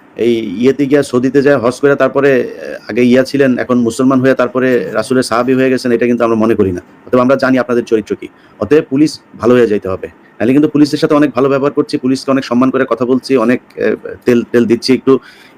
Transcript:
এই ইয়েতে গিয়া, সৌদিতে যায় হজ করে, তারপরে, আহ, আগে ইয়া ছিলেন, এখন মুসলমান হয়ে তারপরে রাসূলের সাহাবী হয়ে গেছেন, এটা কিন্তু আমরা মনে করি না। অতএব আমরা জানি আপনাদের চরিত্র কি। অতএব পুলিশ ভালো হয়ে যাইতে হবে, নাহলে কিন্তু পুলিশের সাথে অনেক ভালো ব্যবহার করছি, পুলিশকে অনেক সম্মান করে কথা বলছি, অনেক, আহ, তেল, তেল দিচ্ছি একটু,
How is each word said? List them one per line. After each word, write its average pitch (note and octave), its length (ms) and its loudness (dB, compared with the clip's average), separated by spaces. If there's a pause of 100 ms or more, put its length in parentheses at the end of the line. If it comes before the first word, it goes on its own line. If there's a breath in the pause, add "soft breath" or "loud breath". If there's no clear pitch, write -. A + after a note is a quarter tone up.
(160)
এই A2+ 460 -2
ইয়েতে C3+ 240 2
গিয়া, C#3+ 180 2
সৌদিতে C3 380 0
যায় C#3+ 160 2
হজ A#2 220 -2
করে, C#3+ 160 2
তারপরে, C3+ 480 0
আহ, - 480 -12
আগে A2+ 120 0
ইয়া B2+ 200 4
ছিলেন, C3 340 0
এখন A#2+ 200 -2
মুসলমান C3 420 0
হয়ে C3 140 2
তারপরে B2 580 -2
রাসূলের A2 320 0
সাহাবী B2 300 0
হয়ে C3 160 2
গেছেন, B2 220 -2
এটা A#2 140 0
কিন্তু A#2+ 180 0
আমরা A#2 120 2
মনে A2 200 2
করি G2 160 0
না। F2 100 -8 (240)
অতএব B2+ 160 0
আমরা B2+ 140 4
জানি C3 240 0
আপনাদের A#2+ 240 -2
চরিত্র G#2+ 320 -2
কি। - 120 -16 (320 soft breath)
অতএব D3 300 2
পুলিশ D3 300 0 (200)
ভালো A#2 140 2
হয়ে A#2+ 140 4
যাইতে G2+ 220 -2
হবে, F#2 180 -8
নাহলে - 460 -6
কিন্তু D3 160 2
পুলিশের D3 280 2
সাথে D3+ 160 0
অনেক D3 220 0
ভালো C3+ 140 0
ব্যবহার C#3 220 0
করছি, D3 260 -4
পুলিশকে C3 340 -2
অনেক C3+ 120 -2
সম্মান B2 260 0
করে C3 200 -2
কথা A#2+ 160 -2
বলছি, C3 320 -2
অনেক, A#2+ 240 0
আহ, - 540 -6 (100)
তেল, A#2+ 180 2
তেল A#2+ 220 0
দিচ্ছি A#2 280 0
একটু, B2+ 260 2 (380 loud breath)